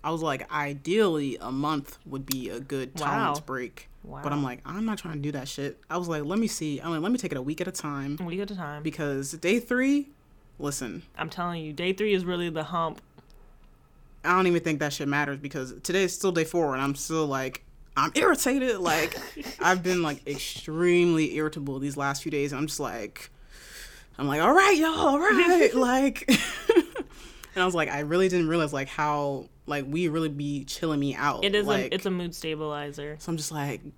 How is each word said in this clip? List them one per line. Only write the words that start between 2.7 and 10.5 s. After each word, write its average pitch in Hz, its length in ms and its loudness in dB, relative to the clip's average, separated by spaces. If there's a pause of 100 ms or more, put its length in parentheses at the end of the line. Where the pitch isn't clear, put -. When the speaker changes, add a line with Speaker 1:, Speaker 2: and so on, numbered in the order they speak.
Speaker 1:
tolerance 156 420 0
Speaker 2:
Wow. 156 80 -12
Speaker 1:
break. 127 420 -8 (140)
Speaker 2:
Wow. 139 200 -14
Speaker 1:
But 151 100 -2
I'm 147 100 0
like, 127 220 -4
"I'm 185 220 -6
not 214 120 -2
trying 165 160 -8
to 147 60 -6
do 143 120 -4
that 131 140 -6
shit." - 320 -8 (120)
I 170 80 -2
was 175 100 -4
like, 156 160 -4
"Let 185 140 -2
me 226 100 2
see." 151 320 -4
I'm 170 100 -6
like, 160 100 -2
"Let 196 120 0
me 247 60 0
take 180 140 -4
it 139 60 -4
a 127 40 -6
week 151 180 -6
at 180 80 -2
a - 40 -8
time." 143 480 -6
Speaker 2:
A 180 40 -6
week 175 160 -6
at 202 100 -6
a 202 60 -8
time. 147 260 -8
Speaker 1:
Because 143 500 -4
day 180 280 2
three, 269 480 2 (500)